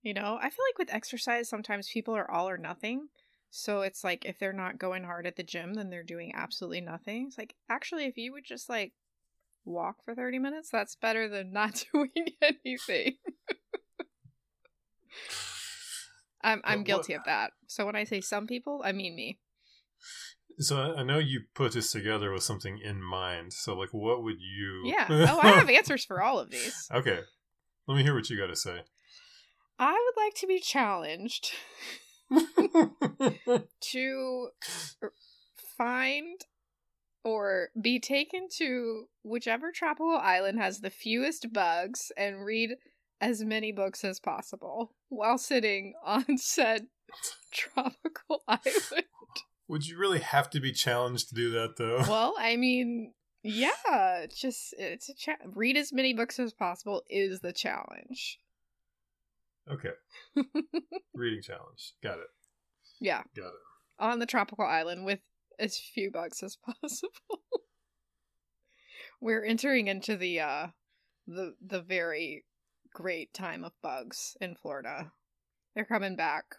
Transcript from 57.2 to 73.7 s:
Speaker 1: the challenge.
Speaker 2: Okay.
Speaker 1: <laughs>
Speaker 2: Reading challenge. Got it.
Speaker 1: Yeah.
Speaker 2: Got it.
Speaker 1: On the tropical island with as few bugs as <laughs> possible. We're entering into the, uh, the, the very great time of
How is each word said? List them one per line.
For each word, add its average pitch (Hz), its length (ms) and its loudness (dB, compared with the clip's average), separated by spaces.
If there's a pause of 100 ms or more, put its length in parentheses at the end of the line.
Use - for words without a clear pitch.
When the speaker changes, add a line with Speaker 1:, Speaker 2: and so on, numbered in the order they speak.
Speaker 1:
the 175 120 -6
challenge. - 840 -6 (1300)
Speaker 2:
Okay. 143 200 -6 (440)
Speaker 1:
<laughs> 285 80 2 (720)
Speaker 2:
Reading 113 280 -2
challenge. - 500 -14 (100)
Got 95 160 -6
it. 85 80 -12 (720)
Speaker 1:
Yeah. 170 220 0 (140)
Speaker 2:
Got 92 100 -12
it. 90 60 -12 (480)
Speaker 1:
On 233 180 0
the 214 80 0
tropical 208 400 0
island 170 400 0
with 196 140 0 (380)
as 208 200 -2
few 196 320 -4
bugs 170 320 -6
as 196 140 -12
<laughs> - 260 -10
possible. - 580 -8 (1800)
We're 226 240 2
entering 226 440 4
into 196 280 -2
the, 175 240 0
uh, 151 260 0 (600)
the, 175 280 -8 (100)
the 190 160 -4
very 170 640 -2 (480)
great 170 400 -6
time 175 320 -8
of 170 80 -12 (100)